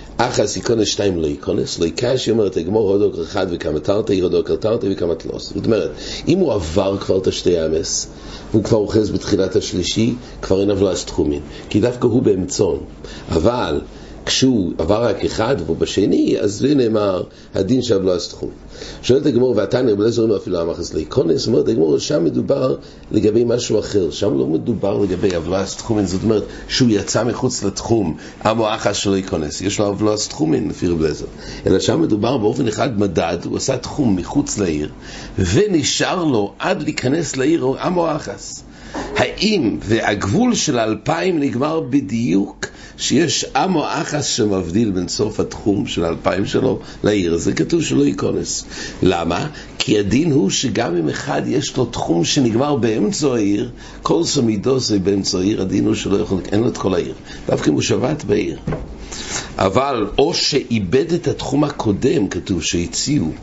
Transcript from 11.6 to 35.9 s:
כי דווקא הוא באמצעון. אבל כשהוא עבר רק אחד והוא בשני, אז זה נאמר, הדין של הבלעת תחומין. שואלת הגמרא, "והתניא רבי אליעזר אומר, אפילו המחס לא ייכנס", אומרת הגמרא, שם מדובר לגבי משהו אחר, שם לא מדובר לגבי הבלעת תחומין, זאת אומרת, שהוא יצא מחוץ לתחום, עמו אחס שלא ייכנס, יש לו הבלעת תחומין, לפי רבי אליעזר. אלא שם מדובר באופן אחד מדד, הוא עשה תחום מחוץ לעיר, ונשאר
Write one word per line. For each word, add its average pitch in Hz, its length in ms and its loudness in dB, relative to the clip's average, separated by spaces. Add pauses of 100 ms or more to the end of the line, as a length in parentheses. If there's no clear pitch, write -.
כי 120 100 2
דווקא 123 280 2
הוא 117 140 4
באמצעון. 92 580 2 (520)
אבל 85 500 2 (440)
כשהוא 104 520 2
עבר 101 280 2
רק 98 200 0
אחד 110 300 0 (100)
והוא 80 120 -2
בשני, 104 640 2
אז 104 140 0
זה 131 220 2
נאמר, 107 480 2 (320)
הדין 101 260 2
של 110 140 2
הבלעת 92 340 2
תחומין. - 260 -10 (460)
שואלת 131 240 4
הגמרא, 127 300 4
"והתניא 110 380 2
רבי 101 80 2
אליעזר 113 220 2
אומר, 110 140 4
אפילו 87 240 -2
המחס 82 320 -4
לא 80 60 -2
ייכנס", 143 480 0
אומרת 135 200 2
הגמרא, 139 320 2
שם 156 240 0
מדובר 135 520 0 (360)
לגבי 107 360 2
משהו 113 320 0
אחר, 92 320 0
שם 113 260 0
לא - 100 0
מדובר 98 500 -2
לגבי 92 380 0
הבלעת 92 320 -2 (100)
תחומין, 104 280 0
זאת 90 180 -2
אומרת, 107 200 2 (240)
שהוא 120 220 2
יצא 104 340 2
מחוץ 123 400 -2
לתחום, 98 540 0 (280)
עמו 110 300 2
אחס 104 200 -2
שלא 98 200 2
ייכנס, 85 460 -2
יש 101 180 0
לו 104 80 2
הבלעת 107 320 0 (100)
תחומין, 147 400 0
לפי - 180 -2
רבי 82 160 2
אליעזר. 73 220 -2 (420)
אלא 92 120 4
שם 135 220 2
מדובר 117 360 2
באופן 120 300 0
אחד 113 320 -2
מדד, 90 460 0
הוא 92 120 -4
עשה 127 200 -2
תחום 120 380 0
מחוץ - 420 -2
לעיר, 78 320 0 (500)
ונשאר 147 840 2